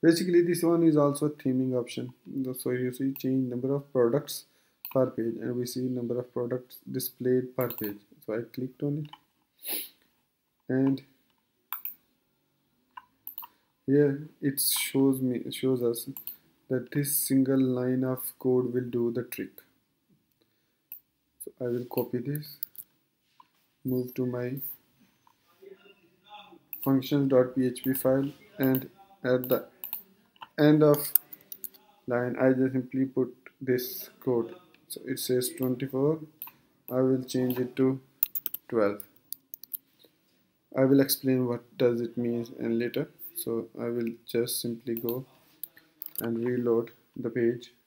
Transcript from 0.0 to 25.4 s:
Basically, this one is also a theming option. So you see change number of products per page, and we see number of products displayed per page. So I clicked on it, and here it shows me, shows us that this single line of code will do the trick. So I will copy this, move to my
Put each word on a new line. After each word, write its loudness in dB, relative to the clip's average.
Basically, 6
this 2
one 4
is 6
also 4
a 0
theming -2
option. -4
So -4
you -2
see -4
change -2
number -2
of -6
products 2
per 4
page, -4
and -4
we -2
see -6
number -2
of -8
products -6
displayed 0
per 0
page. -6
So -4
I -4
clicked -8
on -2
it, -12
and 2
here 4
it 0
shows 2
me, -2
shows 0
us -2
that -4
this -2
single 2
line 2
of -2
code 2
will 0
do 0
the -4
trick. -10
So -14
I -4
will -4
copy -4
this, -6
move -4
to -4
my -4